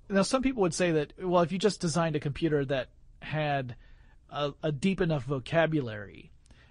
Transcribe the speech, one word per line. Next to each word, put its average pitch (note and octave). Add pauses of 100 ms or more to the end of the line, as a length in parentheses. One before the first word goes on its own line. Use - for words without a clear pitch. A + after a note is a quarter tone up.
now, G3
some B3+
people B3+
would F3
say F3
that, D3+
well, F3+
if F3
you F#3+
just F#3
designed E3
a D3
computer D3
that C3 (300)
had C#3+ (540)
a, C#3+
a D#3
deep F#3
enough D#3+
vocabulary C3 (400)